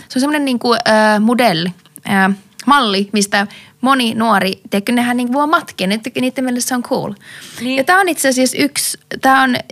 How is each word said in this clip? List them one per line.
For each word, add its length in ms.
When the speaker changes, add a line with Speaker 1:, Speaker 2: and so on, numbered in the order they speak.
Speaker 1:
se 100
on 20
semmonen 240
niinku, 280
ö, 60
model, 480
ö, 240
malli, 480
mistä 340
moni 340
nuori, 540
tiedätkö, 220
nehän 260
niinku 160
vaan 160
matkii, 380
ne, 120
niiden 220
mielestä 260
se 60
on 80
cool. 300
Speaker 2:
Niin. 160
Speaker 1:
Ja 60
tää 160
on 100
itse 200
asiassa 280
yksi, 400
tää 200
on, 140